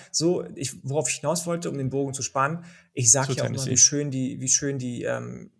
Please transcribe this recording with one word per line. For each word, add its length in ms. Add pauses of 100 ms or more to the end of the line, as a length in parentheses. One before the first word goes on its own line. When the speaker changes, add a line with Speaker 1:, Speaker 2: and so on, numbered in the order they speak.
(100)
Speaker 1:
So, 340 (120)
ich, 260
worauf 260
ich 80
hinaus 300
wollte, 240
um 80
den 120
Bogen 220
zu 100
spannen, 420 (280)
ich 180
sag 160
Speaker 2:
Zu 80
Speaker 1:
ja 100
auch 20
immer, 80
wie 100
Speaker 2:
Tennessee. 120
Speaker 1:
schön 340
die, 300
wie 80
schön 300
die, 260
ähm, 560